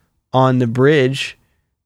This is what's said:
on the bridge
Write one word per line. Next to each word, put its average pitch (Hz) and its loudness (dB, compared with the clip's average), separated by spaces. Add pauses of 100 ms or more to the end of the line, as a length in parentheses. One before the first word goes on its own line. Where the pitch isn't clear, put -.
(320)
on 131 2
the 123 0
bridge 131 0 (500)